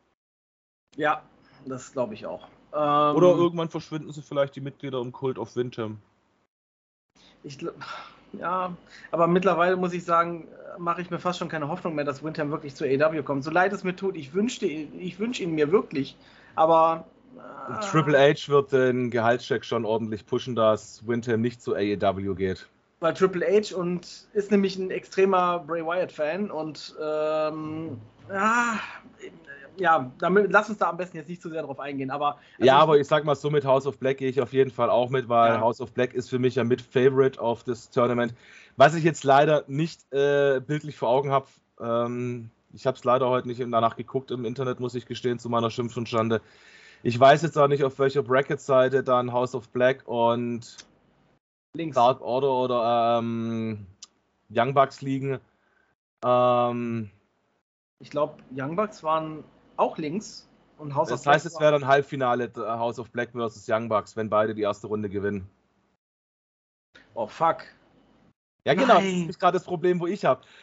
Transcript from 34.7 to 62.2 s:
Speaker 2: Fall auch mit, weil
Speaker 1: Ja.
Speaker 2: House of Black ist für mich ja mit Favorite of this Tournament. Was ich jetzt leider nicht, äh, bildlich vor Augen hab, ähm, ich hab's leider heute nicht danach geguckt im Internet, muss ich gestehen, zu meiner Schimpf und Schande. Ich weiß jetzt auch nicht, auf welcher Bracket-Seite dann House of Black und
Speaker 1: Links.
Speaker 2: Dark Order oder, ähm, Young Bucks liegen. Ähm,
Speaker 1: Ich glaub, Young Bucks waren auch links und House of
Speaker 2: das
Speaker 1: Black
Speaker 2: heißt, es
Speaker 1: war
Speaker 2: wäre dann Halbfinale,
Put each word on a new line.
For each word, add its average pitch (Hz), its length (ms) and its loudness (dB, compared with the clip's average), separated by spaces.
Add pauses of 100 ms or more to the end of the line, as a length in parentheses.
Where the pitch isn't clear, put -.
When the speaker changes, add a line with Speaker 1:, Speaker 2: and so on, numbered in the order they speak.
Speaker 2:
Fall 120 180 0
auch 120 200 4
mit, 127 200 -2
weil 117 240 6
Speaker 1:
Ja. 113 80 0
Speaker 2:
House 113 180 0
of 113 140 -10
Black 123 200 -2
ist 123 160 -6
für 127 100 -2
mich 123 160 0
ja 120 100 2
mit 127 160 0
Favorite 131 580 2
of 117 240 -4
this - 260 -8
Tournament. 120 440 0 (420)
Was 147 200 8
ich 160 100 0
jetzt 160 180 0
leider 143 440 4
nicht, 151 440 -6
äh, 139 480 2
bildlich 147 380 -6
vor 127 100 -2
Augen 131 240 2
hab, 139 160 0 (320)
ähm, 120 720 -4 (240)
ich - 120 -16
hab's 131 200 -4
leider 127 240 2
heute 127 180 0
nicht 120 140 -8
danach 117 340 2
geguckt 131 360 -8
im 123 120 -6
Internet, 123 380 -6
muss 123 140 -6
ich 120 100 -8
gestehen, 120 340 -4
zu - 80 -12
meiner 117 220 0
Schimpf 117 260 -6
und 117 140 -6
Schande. 113 320 0 (600)
Ich 117 160 -2
weiß 139 260 8
jetzt 160 140 -2
auch 143 120 6
nicht, 143 160 2
auf 131 140 -4
welcher 139 240 0
Bracket-Seite 131 800 2
dann 123 280 0
House 123 240 -2
of 113 140 -12
Black 127 360 0
und 117 720 -2 (1000)
Speaker 1:
Links. 160 220 -8
Speaker 2:
Dark 127 240 4
Order 131 320 -2
oder, 120 680 2
ähm, 113 640 -6 (680)
Young 120 200 0
Bucks 135 280 2
liegen. 135 380 -4 (840)
Ähm, 120 840 2 (920)
Speaker 1:
Ich - 80 -20
glaub, 147 300 -4 (140)
Young 139 220 -8
Bucks 214 280 -6
waren 156 400 -4 (340)
auch 190 200 -2
links 165 520 -10 (280)
und 147 180 -12
House 156 120 0
of - 60 -4
Speaker 2:
das 143 100 -6
Speaker 1:
Black 143 120 6
Speaker 2:
heißt, 156 100 0
es 165 80 -10
Speaker 1:
war 160 80 -12
Speaker 2:
wäre 151 120 6
dann 139 140 0
Halbfinale, 135 580 2